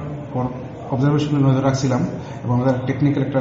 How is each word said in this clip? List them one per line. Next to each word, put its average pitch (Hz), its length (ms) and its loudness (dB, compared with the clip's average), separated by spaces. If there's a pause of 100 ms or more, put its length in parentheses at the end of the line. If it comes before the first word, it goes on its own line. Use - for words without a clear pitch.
(340)
পর-, 127 200 -2 (380)
অবজারভেশনে 147 480 2
নজর 135 240 4
রাখছিলাম 131 380 2 (420)
এবং 120 120 0
আমাদের 123 300 2
টেকনিক্যাল 135 380 2
একটা 131 180 0